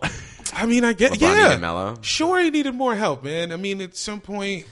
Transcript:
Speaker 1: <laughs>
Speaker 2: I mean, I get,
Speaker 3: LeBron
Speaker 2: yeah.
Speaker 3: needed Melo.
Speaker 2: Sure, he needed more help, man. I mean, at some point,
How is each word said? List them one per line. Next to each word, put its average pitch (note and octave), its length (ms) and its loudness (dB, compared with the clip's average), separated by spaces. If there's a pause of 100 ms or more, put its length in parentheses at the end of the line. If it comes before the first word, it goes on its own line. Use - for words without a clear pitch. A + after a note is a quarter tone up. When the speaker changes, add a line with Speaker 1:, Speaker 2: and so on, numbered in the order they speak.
(300)
Speaker 1:
<laughs> - 240 -10
Speaker 2:
I - 120 -2
mean, A#3+ 180 4
I A#3 80 4
get, A3+ 200 2
Speaker 3:
LeBron - 80 -2
Speaker 2:
yeah. G4 240 6
Speaker 3:
needed C3+ 160 6
Melo. F2+ 420 -2
Speaker 2:
Sure, F4+ 380 0
he E4+ 100 4
needed C#4+ 240 0
more B3 220 0
help, D#3+ 260 -2
man. E3 300 -4
I E3 40 -8
mean, G3 240 -4
at F#3 160 -12
some G#3 240 -8
point, G3 520 -6